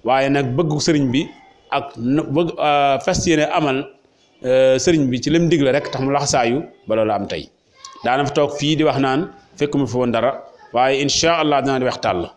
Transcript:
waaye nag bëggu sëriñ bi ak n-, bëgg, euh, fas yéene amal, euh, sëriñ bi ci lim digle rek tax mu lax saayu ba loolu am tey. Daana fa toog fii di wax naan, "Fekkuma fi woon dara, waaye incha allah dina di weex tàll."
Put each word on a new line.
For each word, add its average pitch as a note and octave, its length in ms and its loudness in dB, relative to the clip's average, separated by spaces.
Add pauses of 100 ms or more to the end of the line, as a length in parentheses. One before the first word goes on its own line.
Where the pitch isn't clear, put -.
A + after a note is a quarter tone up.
waaye C3+ 240 0
nag C3+ 260 0
bëggu D3 240 -2
sëriñ C#3 320 0
bi C#3 160 -2 (440)
ak - 260 -6
n-, B2+ 340 0
bëgg, D#3+ 260 -2
euh, C#3+ 420 2
fas F#3+ 280 -2
yéene D3+ 240 2
amal, D3 340 0 (600)
euh, C3 340 4
sëriñ D3+ 300 2
bi B2 120 -2
ci C#3+ 80 -4
lim E3 200 2
digle C#3 220 2
rek C#3+ 200 -2
tax C3 100 -6
mu C3+ 100 -2
lax C#3+ 200 0
saayu B2+ 320 0 (240)
ba A2 80 0
loolu G#2+ 160 0
am G2 160 -4
tey. E2+ 220 -8 (560)
Daana C3 200 0
fa B2+ 60 -4
toog D3 260 0
fii D3+ 200 0
di D#3 80 0
wax C3 140 2
naan, C#3 280 0 (300)
"Fekkuma C#3+ 300 0
fi A2 100 -8
woon B2 140 0
dara, A#2 300 0 (300)
waaye C3 300 2
incha D#3+ 400 0
allah D3 200 2
dina C3+ 180 -2
di B2+ 60 -2
weex A#2 140 -2
tàll." F2+ 380 -2